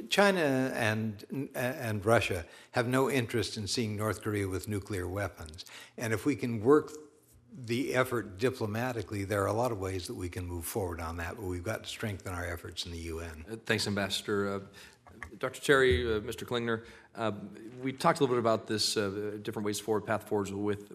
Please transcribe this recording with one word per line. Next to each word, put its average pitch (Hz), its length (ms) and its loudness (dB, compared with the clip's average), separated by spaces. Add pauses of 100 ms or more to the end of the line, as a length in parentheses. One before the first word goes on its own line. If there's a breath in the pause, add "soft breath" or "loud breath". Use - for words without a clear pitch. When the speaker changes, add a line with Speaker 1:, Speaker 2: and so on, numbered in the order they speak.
Speaker 1:
China 151 640 4
and, 110 800 -2
and 123 500 -2
Russia 101 400 4 (260 loud breath)
have 120 180 2
no 131 200 4
interest 117 460 0
in 104 120 -4
seeing 107 280 0
North 104 260 0
Korea 101 280 0
with 92 180 -4
nuclear 98 400 -4
weapons. 90 560 -6 (340 loud breath)
And 113 140 -2
if 107 140 0
we 143 100 4
can 117 260 -2
work 147 300 8 (760)
the 117 280 0
effort 110 420 0
diplomatically, 113 880 -2
there 101 180 2
are 98 60 2
a 101 60 2
lot 120 180 2
of 104 80 -4
ways 95 280 -4
that - 60 -8
we 92 140 -6
can 87 180 -6
move 87 200 -6
forward 87 340 -2
on 82 160 -6
that, 85 220 -6
but 104 80 -8
we've 87 180 -4
got 110 200 -4
to - 60 -10
strengthen 101 440 -6
our 87 120 -4
efforts 87 400 -8
in 87 60 -10
the 85 60 -8
U 82 240 -6
N. 78 280 -12
Speaker 2:
Uh, 113 60 -8 (100)
thanks, 110 220 2
Ambassador. 101 680 0
Uh, 98 40 -4 (800 loud breath)
Doctor 127 220 -4
Terry, 123 560 6
uh, - 20 0
Mister 113 260 -6
Klingner, 117 360 0 (340 loud breath)
uh, 110 160 0 (500)
we 131 120 -2
talked 165 260 4
a 147 40 6
little 123 120 4
bit 120 60 4
about 110 260 4
this, 110 300 0
uh, 104 440 -2
different 107 240 -4
ways 104 140 0
forward, 107 220 2
path 107 260 -2
forwards 101 240 0
with, 104 440 -2